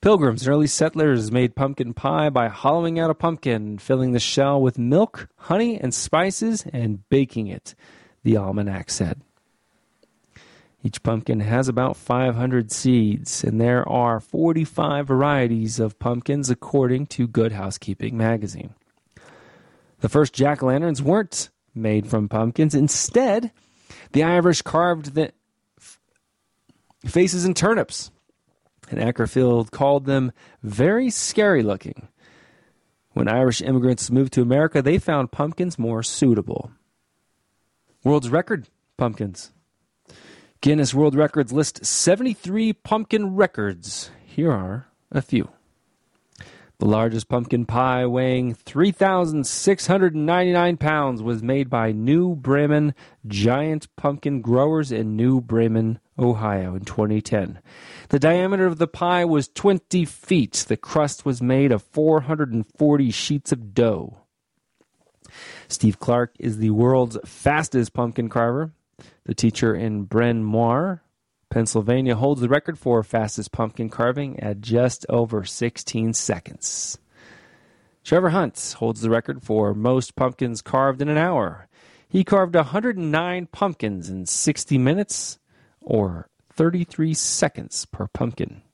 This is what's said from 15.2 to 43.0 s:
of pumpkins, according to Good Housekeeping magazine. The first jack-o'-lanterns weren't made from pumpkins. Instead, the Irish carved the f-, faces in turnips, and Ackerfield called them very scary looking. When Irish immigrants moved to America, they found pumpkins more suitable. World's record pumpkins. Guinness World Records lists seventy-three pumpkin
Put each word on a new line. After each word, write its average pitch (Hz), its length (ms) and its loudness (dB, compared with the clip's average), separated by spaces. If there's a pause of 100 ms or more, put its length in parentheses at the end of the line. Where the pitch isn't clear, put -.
of 110 220 -2
pumpkins, 127 500 -2
according 131 560 0
to 120 220 -2
Good 113 240 2
Housekeeping 98 640 -8
magazine. 110 580 -2 (1300)
The 113 80 -2
first 143 260 2
jack-o'-lanterns 139 680 0
weren't 175 500 -2 (260)
made 107 320 0
from 107 200 0
pumpkins. 120 460 0
Instead, 220 800 0 (600)
the 143 100 4
Irish 175 400 4
carved 165 520 0
the 156 180 -2 (460)
f-, - 200 -20 (1080)
faces 175 400 0
in 185 100 0
turnips, - 560 -2 (800)
and 104 100 -4
Ackerfield 120 680 0
called 139 340 0
them 135 260 0 (320)
very 175 480 0
scary 202 520 2
looking. - 460 -4 (1040)
When - 160 -2
Irish 120 320 2
immigrants 127 500 0
moved 131 240 2
to 127 80 4
America, 139 380 2
they 147 180 2
found 139 340 -2
pumpkins 165 460 -4
more 113 240 -2
suitable. - 680 0 (1300)
World's 135 260 2
record 160 380 -2 (280)
pumpkins. 107 560 -6 (1080)
Guinness 147 320 2
World 143 220 4
Records 143 380 2
lists - 360 -2
seventy-three 214 840 0
pumpkin 214 640 -2